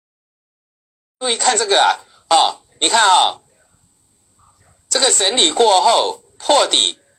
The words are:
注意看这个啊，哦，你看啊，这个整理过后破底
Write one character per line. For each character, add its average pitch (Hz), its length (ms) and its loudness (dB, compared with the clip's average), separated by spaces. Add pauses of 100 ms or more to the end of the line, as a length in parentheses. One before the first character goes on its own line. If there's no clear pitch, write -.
(1200)
注 254 80 -8
意 226 80 -4
看 240 220 -2
这 233 80 -2
个 190 160 0
啊， 101 160 0 (320)
哦， 135 320 0 (180)
你 156 80 -2
看 220 160 0
啊， 147 380 0 (1500)
这 262 100 -4
个 254 120 0
整 196 240 -2
理 254 160 0
过 202 300 2
后 165 420 -2 (140)
破 269 280 0
底 113 320 -4 (220)